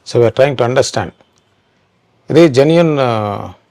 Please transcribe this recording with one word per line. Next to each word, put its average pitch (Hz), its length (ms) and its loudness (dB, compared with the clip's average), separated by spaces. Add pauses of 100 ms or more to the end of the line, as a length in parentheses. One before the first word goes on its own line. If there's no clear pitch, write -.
So 120 160 0
we 113 80 0
are - 80 -4
trying 131 220 0
to 117 60 0
understand. 123 420 -4 (1200)
ఇది 165 180 4
జెన్యూన్, 151 520 2
ఆ, 107 520 -4 (180)